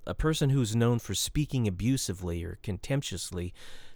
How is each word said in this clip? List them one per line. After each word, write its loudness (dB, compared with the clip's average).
a -2
person 2
who's 4
known 6
for -4
speaking 0
abusively 0
or -8
contemptuously -4